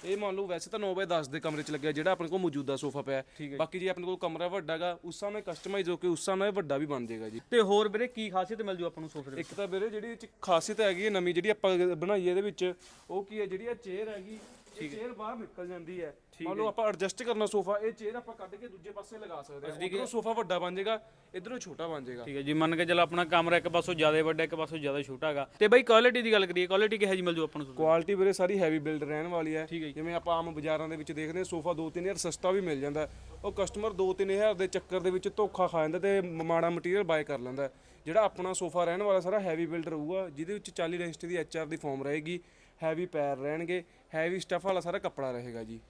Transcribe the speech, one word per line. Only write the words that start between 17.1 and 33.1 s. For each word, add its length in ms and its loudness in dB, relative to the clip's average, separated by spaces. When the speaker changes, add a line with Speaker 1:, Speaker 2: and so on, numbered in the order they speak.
Speaker 1:
ਕਰਨਾ 240 0
ਸੋਫਾ, 320 0
ਇਹ 140 -2
ਚੇਅਰ 220 -8
ਆਪਾਂ 200 -10
ਕੱਢ 200 -14
ਕੇ 140 -16
ਦੂਜੇ 220 -16
ਪਾਸੇ 280 -14
ਲਗਾ 240 -12
ਸਕਦੇ 240 -12
ਹਾਂ। 80 -8
Speaker 2:
ਅੱਛਾ, 60 -10
ਠੀਕ 120 -2
ਹੈ। 40 -2
Speaker 1:
ਉੱਧਰੋਂ 100 -2
ਸੋਫਾ 260 -2
ਵੱਡਾ 260 0
ਬਣ 160 -2
ਜਾਏਗਾ, 260 0
ਇੱਧਰੋਂ 240 -8
ਛੋਟਾ 300 -8
ਬਣ 160 -6
ਜਾਏਗਾ। 200 -10
Speaker 2:
ਠੀਕ 120 -8
ਹੈ 60 -4
ਜੀ, 100 0
ਮੰਨ 240 4
ਕੇ 80 2
ਚੱਲ 160 4
ਆਪਣਾ 240 4
ਕਮਰਾ 320 4
ਇੱਕ 120 2
ਪਾਸੋਂ 260 0
ਜ਼ਿਆਦਾ 280 6
ਵੱਡਾ, 220 2
ਇੱਕ 100 -4
ਪਾਸੋਂ 240 -4
ਜ਼ਿਆਦਾ 240 -2
ਛੋਟਾ 260 -4
ਹੈਗਾ। 200 -2
ਤੇ 100 8
ਬਾਈ 140 10
ਕੁਆਲਿਟੀ 400 8
ਦੀ 100 4
ਗੱਲ 140 6
ਕਰੀਏ, 200 2
ਕੁਆਲਿਟੀ 320 4
ਕਿਹੋ 120 4
ਜਿਹੀ 120 2
ਮਿਲ 120 2
ਜੂ 100 2
ਆਪਾਂ 140 -6
ਨੂੰ 80 -6
ਸੋਫੇ 100 -14
ਦੀ? 60 0
Speaker 1:
ਕੁਆਲਿਟੀ 320 6
ਵੀਰੇ 180 6
ਸਾਰੀ 260 2
ਹੈਵੀ 200 4
ਬਿਲਡ 240 -2
ਰਹਿਣ 240 -2
ਵਾਲੀ 300 -2
ਹੈ। 100 -4
Speaker 2:
ਠੀਕ 160 -6
ਹੈ 40 -6
ਜੀ। 60 -8
Speaker 1:
ਜਿਵੇਂ 220 -6
ਆਪਾਂ 240 0
ਆਮ 160 -4
ਬਾਜ਼ਾਰਾਂ 340 -2
ਦੇ 80 -6
ਵਿੱਚ 160 -8
ਦੇਖਦੇ 260 -4
ਹਾਂ 60 -2
ਸੋਫਾ 280 -4
ਦੋ 180 -2
ਤਿੰਨ 140 -6
ਹਜ਼ਾਰ 120 -2
ਸਸਤਾ 340 -2
ਵੀ 100 2
ਮਿਲ 200 -2
ਜਾਂਦਾ 200 -2
ਹੈ। 120 -4